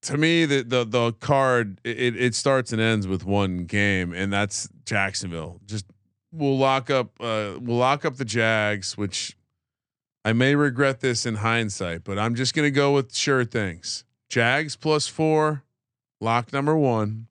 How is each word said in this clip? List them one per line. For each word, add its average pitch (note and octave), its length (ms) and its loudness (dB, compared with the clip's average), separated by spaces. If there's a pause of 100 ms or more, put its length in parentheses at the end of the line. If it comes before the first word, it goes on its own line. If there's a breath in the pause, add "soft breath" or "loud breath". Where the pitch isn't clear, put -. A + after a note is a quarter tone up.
to C#3+ 140 -4
me, E3 280 2
the, C#3+ 180 2
the, A#2+ 220 0
the A#2 300 0
card, B2 680 2
it, A#2+ 340 -2
it A#2+ 200 0
starts C3 360 0
and A2 80 0
ends A2 280 2
with F#2 160 -4
one F#2+ 400 -2
game, F#2+ 480 0
and G2 200 -4
that's G2+ 360 -2 (160)
Jacksonville. F2 840 -6
Just, G#2 180 -8 (480)
we'll C#3+ 260 0
lock C3+ 320 2
up, B2+ 300 0
uh, G#2+ 400 -2
we'll A#2+ 180 -2
lock C3 260 2
up D3 120 -2
the C3+ 80 -6
Jags, G#2+ 720 0
which - 400 -6 (880)
I A2 80 2
may C3 220 4
regret C3+ 460 2
this B2 260 -2
in A2+ 100 -4
hindsight, G2+ 680 -2
but G2 160 -4
I'm A#2 160 0
just B2+ 180 -2
gonna D3 160 2
go C#3+ 240 4
with C3+ 220 0
sure C3 280 2
things. G2 600 -6 (240)
Jags C3+ 480 0
plus D3+ 320 0
four, D#3 560 0 (560)
lock A#2 320 0
number C#3+ 240 2
one. A2+ 540 0